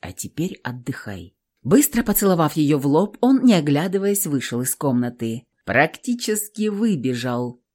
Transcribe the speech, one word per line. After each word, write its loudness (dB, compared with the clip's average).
а -12
теперь -8
отдыхай». -10
Быстро 2
поцеловав 2
её 2
в 0
лоб, 2
он, 4
не 8
оглядываясь, 0
вышел -2
из -4
комнаты. -2
Практически -2
выбежал. -2